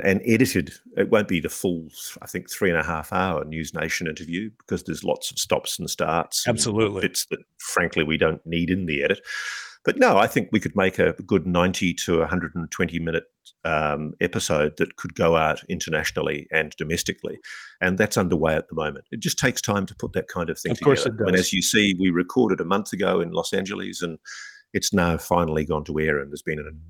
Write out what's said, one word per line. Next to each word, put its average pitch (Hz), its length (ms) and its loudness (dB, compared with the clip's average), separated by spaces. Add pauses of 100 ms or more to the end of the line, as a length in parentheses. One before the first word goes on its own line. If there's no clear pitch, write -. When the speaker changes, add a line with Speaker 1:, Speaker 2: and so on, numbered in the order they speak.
Speaker 1:
an 95 220 4
edited, 113 460 2 (240)
it 101 140 2
won't 104 180 4
be 85 140 0
the - 80 -4
full, 82 400 -4 (320)
I - 60 -16
think, - 220 -10
three 98 200 0
and 85 100 2
a 76 40 2
half 80 280 -6
hour 92 320 0
News 78 300 -8
Nation 82 340 -4
interview, 82 420 -8 (100)
because - 240 -6
there's 82 200 -6
lots - 280 -2
of - 60 -12
stops - 400 -2
and 82 120 -6
starts - 580 -2
and 120 80 2
Speaker 2:
Absolutely. 104 460 0
Speaker 1:
bits - 240 -2
that, - 140 -6 (180)
frankly, - 460 0
we 76 140 2
don't 80 280 2
need 85 240 0
in 92 160 0
the 73 180 -2
edit. 87 160 2 (640)
But - 160 0
no, 226 180 8
I 110 100 8
think - 240 0
we 107 100 4
could - 140 -4
make 95 220 2
a 82 160 4 (140)
good 92 180 2
ninety 90 480 2 (120)
to 82 160 4
a 80 40 2
hundred 82 300 -2
and 82 160 -6
twenty 85 280 -2
minute, 82 260 -2 (400)
um, 76 540 0
episode 76 580 0
that - 180 -2
could 85 180 -10
go 82 220 4
out 78 340 2
internationally 78 800 -4
and 80 260 0
domestically. - 600 -4 (440)
And 92 160 2
that's 107 200 0
underway 80 380 2
at 78 140 -2
the 82 60 -14
moment. 76 360 -4
It - 80 -8
just - 180 -4
takes 127 240 0
time 101 240 0
to - 100 -10
put - 180 -8
that - 140 -4
kind 85 220 -6
of - 80 -6
thing - 140 -4
Speaker 2:
Of - 80 -4
course 135 240 4
Speaker 1:
together. 113 160 -2
Speaker 2:
it 104 80 0
Speaker 1:
And 92 80 4
Speaker 2:
does. 92 120 6
Speaker 1:
as - 60 -2
you 92 80 0
see, 101 380 4
we 95 100 4
recorded 90 520 2
a 82 40 -4
month 98 280 0
ago 90 280 2
in 85 100 -4
Los 85 220 -2
Angeles, 95 480 -4
and 85 160 -6 (560)
it's - 180 -2
now 87 260 4
finally 80 460 2
gone 76 220 -2
to 78 140 -4
air, 78 200 2
and 69 120 -8
there's 76 100 -12
been 78 180 -6
an 76 300 -14